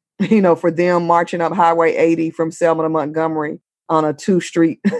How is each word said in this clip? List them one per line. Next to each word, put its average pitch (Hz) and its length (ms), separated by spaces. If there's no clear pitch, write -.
<laughs> - 140
you 202 240
know, 170 140
for 170 160
them 175 340
marching 170 340
up 165 120
Highway 165 420
eighty 165 360
from 165 200
Selma 165 320
to 160 60
Montgomery 160 720
on 156 160
a 151 80
two 175 280
street, 165 400